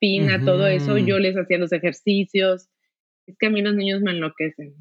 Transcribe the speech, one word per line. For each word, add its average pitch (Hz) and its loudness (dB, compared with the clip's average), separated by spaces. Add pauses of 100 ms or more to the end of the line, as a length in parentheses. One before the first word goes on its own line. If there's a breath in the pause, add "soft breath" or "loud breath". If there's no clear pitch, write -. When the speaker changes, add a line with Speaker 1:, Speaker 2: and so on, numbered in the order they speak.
Speaker 1:
Pina, 196 2
todo 190 4
eso, 190 0
Speaker 2:
Ujú. 208 2
Speaker 1:
yo 196 2
les 190 0
hacía 180 -2
los 175 -2
ejercicios. 185 -2 (580)
Es 185 -20
que 220 -2
a 214 0
mí 208 0
los 208 0
niños 196 -2
me 190 -2
enloquecen, 156 -8